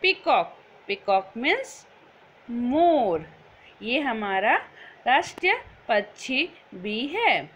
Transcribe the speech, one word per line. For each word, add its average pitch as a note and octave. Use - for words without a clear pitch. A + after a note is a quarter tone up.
Peacock, E4
Peacock G3
means F4
मोर, A#3+
ये A#3+
हमारा G#3+
राष्ट्रीय F4
पक्षी C4
भी G#3+
है। D4